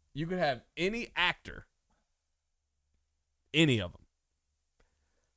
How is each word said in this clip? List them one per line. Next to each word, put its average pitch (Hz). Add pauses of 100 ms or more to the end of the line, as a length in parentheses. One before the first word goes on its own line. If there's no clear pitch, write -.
(140)
you 151
could 185
have 139 (140)
any 202
actor, - (1900)
any 147
of 87
'em, - (1400)